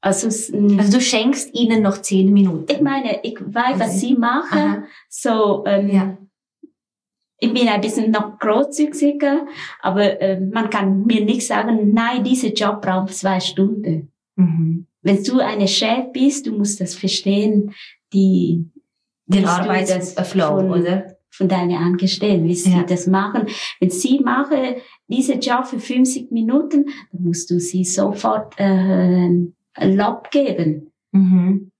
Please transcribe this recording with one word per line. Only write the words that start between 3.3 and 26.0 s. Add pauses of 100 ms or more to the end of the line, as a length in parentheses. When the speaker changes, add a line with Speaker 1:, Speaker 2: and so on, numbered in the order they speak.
Speaker 1:
weiß,
was
Speaker 2:
Okay.
Speaker 1:
sie
machen.
Speaker 2:
Aha. (240)
Speaker 1:
So,
ähm,
Speaker 2:
Ja. (1200)
Speaker 1:
ich
bin
ein
bisschen
noch
großzügiger, (340)
aber,
äh,
man
kann
mir
nicht
sagen,
„Nein,
dieser
Job
braucht
zwei
Stunden.“ (240)
Speaker 2:
Mhm. (160)
Speaker 1:
Wenn
du
eine
Chef
bist,
du
musst
das
verstehen, (400)
die, (640)
Speaker 2:
Den
Speaker 1:
wie
du
das
Speaker 2:
Arbeitsflow,
Speaker 1:
von, (120)
Speaker 2:
oder? (140)
Speaker 1:
von
deinen
Angestellten,
wie
sie
Speaker 2:
Ja.
Speaker 1:
das
machen. (340)
Wenn
sie
machen, (320)
diesen
Job
für
fünfzig